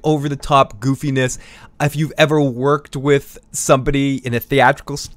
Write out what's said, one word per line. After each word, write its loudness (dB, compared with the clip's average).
over-the-top 0
goofiness. -2
If -2
you've -4
ever 2
worked -2
with 0
somebody 0
in -4
a -2
theatrical 0
s-, -10